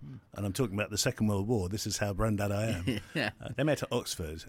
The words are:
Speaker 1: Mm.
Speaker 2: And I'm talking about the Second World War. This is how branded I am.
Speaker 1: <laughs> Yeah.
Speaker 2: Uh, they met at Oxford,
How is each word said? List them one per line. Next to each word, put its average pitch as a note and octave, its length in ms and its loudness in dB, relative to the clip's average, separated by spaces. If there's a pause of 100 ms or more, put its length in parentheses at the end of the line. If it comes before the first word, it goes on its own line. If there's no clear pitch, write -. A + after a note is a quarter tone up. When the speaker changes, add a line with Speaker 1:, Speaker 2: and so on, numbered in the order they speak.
Speaker 1:
Mm. B2+ 160 -12 (160)
Speaker 2:
And G2+ 100 -2
I'm F#2+ 80 0
talking A2 220 2
about G#2 140 0
the G#2 80 -2
Second A#2 300 2
World G2+ 200 2
War. G#2+ 220 2
This G#2 160 -2
is G#2 120 -2
how G2+ 160 0
branded G#2 380 2
I G#2 160 2
am. G#2 380 0
Speaker 1:
<laughs> - 80 -20
Yeah. A2+ 180 0 (100)
Speaker 2:
Uh, - 160 -8
they C3 60 2
met D3 200 2
at - 80 -4
Oxford, D#2+ 580 -4